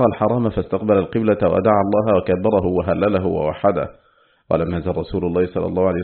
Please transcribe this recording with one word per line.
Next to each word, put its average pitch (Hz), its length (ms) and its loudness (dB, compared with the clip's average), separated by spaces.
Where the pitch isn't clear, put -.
الحرام 113 380 0
فاستقبل 101 480 0
القبلة 107 440 0
ودعا 98 440 2
الله 104 320 2
وكبره 95 480 0
وهلله 90 600 0
ووحده، 82 640 -2
ولم 82 240 0
يزل 85 160 -4
رسول 90 340 -4
الله 87 220 0
صلى 87 200 -4
الله 90 220 0
عليه 87 160 -2